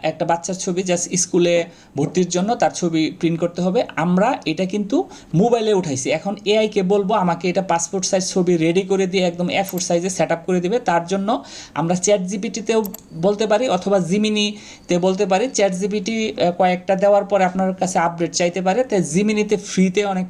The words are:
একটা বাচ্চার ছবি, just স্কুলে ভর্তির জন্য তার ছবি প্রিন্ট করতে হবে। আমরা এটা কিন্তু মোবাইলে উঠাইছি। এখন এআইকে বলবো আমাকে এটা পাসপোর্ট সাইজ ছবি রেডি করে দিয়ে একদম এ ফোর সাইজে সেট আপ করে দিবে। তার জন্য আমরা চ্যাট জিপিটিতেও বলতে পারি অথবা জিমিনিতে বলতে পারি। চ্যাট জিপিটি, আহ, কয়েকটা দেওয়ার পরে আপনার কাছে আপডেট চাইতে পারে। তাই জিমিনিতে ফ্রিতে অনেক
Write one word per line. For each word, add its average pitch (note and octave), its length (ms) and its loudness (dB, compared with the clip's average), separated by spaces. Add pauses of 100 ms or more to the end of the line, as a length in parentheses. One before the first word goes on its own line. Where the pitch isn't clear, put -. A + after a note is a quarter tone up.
একটা D#3+ 220 -2
বাচ্চার E3+ 300 -2
ছবি, F#3 280 -4
just F3+ 340 -2
স্কুলে F3 480 2 (300)
ভর্তির E3 340 0
জন্য G3 260 0
তার D#3 160 2
ছবি D#3+ 480 0
প্রিন্ট E3 200 0
করতে F3 220 -2
হবে। F#3+ 220 0 (120)
আমরা F3+ 500 2
এটা D#3+ 200 -2
কিন্তু G#3 440 -2 (240)
মোবাইলে A3 400 2
উঠাইছি। D3+ 380 -2
এখন D#3+ 240 -4 (100)
এআইকে G#3 380 2
বলবো G3+ 300 2
আমাকে F3+ 360 0
এটা F3+ 120 0
পাসপোর্ট F3+ 440 -2
সাইজ F#3+ 240 0
ছবি F3+ 280 2
রেডি E3 240 2
করে F#3+ 260 0
দিয়ে F#3 160 0
একদম F3 260 -2
এ F#3 140 0
ফোর F#3 160 -6
সাইজে F3 300 0
সেট E3 220 0
আপ E3 140 -2
করে F#3 160 0
দিবে। F#3+ 180 0
তার E3+ 280 0
জন্য G3 360 -2 (300)
আমরা E3 220 0
চ্যাট G3+ 260 2
জিপিটিতেও A3 640 -2 (300)
বলতে G3+ 340 0
পারি A3 220 2
অথবা F#3+ 300 2
জিমিনিতে G#3 1000 0
বলতে F#3+ 260 2
পারি। F#3+ 280 2
চ্যাট G3 200 2
জিপিটি, G#3 600 -2
আহ, F3 180 0
কয়েকটা F#3 440 0
দেওয়ার G3+ 300 4
পরে G3 180 2
আপনার F#3 300 0
কাছে F3+ 260 -2
আপডেট E3+ 320 0
চাইতে F3 300 -2
পারে। F#3+ 220 2
তাই G#3+ 200 0
জিমিনিতে G#3 540 0
ফ্রিতে F#3+ 480 0
অনেক F#3 240 -2